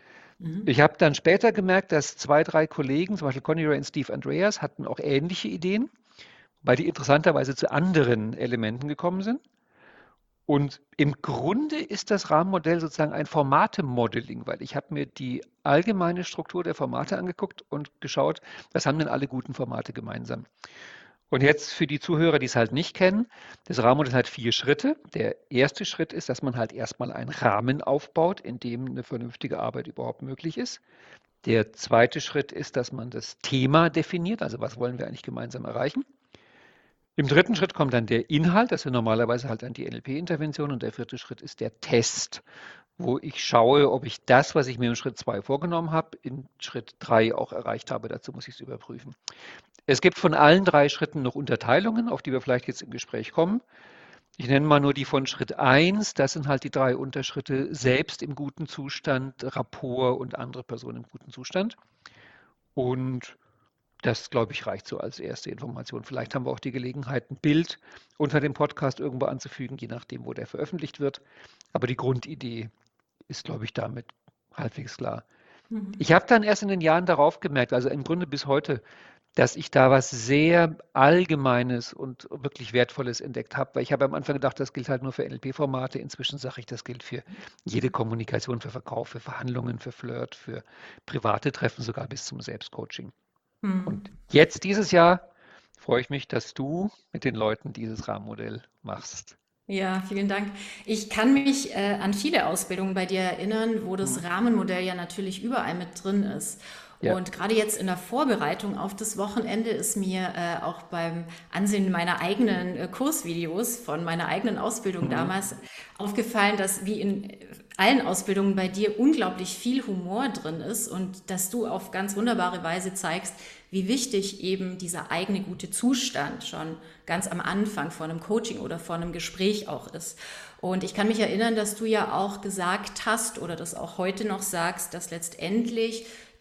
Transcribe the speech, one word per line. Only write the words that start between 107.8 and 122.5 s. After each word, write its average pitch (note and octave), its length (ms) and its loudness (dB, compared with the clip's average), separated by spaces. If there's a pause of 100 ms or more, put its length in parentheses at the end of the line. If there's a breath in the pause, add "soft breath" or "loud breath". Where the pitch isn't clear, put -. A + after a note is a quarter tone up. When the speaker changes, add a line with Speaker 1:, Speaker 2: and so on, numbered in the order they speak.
Speaker 1:
der F3 100 0
Vorbereitung G3+ 800 -2
auf G3 180 -4
das - 220 -6
Wochenende G#3+ 540 -2
ist E3+ 260 -2
mir, F#3 380 -2
äh, E3+ 280 -4
auch E3+ 200 -6
beim E3+ 420 -4 (260 loud breath)
Ansehen G3 400 2
meiner F3 300 0
eigenen, F3+ 560 2
äh, F3+ 100 -4
Kursvideos F3+ 920 -2
von D#3+ 260 -6
meiner E3 240 -2
eigenen G3 320 -2
Ausbildung F#3 460 -2
Speaker 2:
Mhm. E3 40 -4
Speaker 1:
damals F3+ 460 -2 (420 loud breath)
aufgefallen, G#3 600 0
dass F#3+ 280 -2
wie G#3 160 -2
in G3 340 -2 (420)
allen A3+ 280 6
Ausbildungen G3 500 2
bei F#3+ 120 2
dir G#3 320 0
unglaublich F#3+ 580 2
viel B3+ 300 0
Humor G3 420 -2
drin E3 320 -6
ist - 260 -4
und F#3 440 -6
dass F#3+ 180 -2
du A#3 160 -2
auf F#3 240 -6
ganz G3 260 -6
wunderbare F#3 460 0